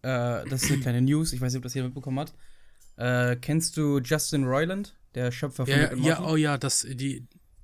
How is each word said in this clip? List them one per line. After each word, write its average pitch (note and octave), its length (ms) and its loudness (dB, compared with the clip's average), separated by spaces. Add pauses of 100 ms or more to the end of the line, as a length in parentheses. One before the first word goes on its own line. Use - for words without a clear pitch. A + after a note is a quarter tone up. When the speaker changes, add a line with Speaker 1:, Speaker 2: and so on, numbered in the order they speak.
Speaker 1:
äh, B2+ 60 -6 (400)
das C3 140 -2
ist - 80 2
eine C#3+ 100 2
kleine B2 220 2
News, D3+ 300 2
ich B2+ 80 -4
weiß B2+ 120 0
nicht, C3 60 -2
ob B2 60 -8
das B2 100 -8
jeder C3 120 -2
mitbekommen C3 340 -6
hat. D#3 120 -8 (640)
Äh, B2 400 2
kennst D3+ 400 -2
du D3 220 2
Justin C#3 460 0
Roiland, E3 520 -2 (180)
der B2 180 -2
Schöpfer B2+ 340 -4
von C3+ 80 2
Speaker 2:
Ja, C#3+ 80 6
Speaker 1:
Rick D3+ 100 2
and C3 120 0
Speaker 2:
ja, D#3+ 160 4
Speaker 1:
Morty? D#3+ 120 0
Speaker 2:
oh D#3+ 40 4
ja, D3+ 220 4
das, - 300 0
die, B2+ 380 -6 (380)